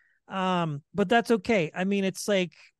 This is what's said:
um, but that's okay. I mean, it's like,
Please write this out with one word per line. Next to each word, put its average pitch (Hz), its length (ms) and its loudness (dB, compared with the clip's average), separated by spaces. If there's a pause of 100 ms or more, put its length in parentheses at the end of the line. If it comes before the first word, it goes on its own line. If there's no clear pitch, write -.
(280)
um, 180 560 -2 (100)
but 185 160 0
that's 233 220 4
okay. 202 440 0
I 180 80 -4
mean, 196 200 0
it's 190 240 -4
like, 185 260 0 (260)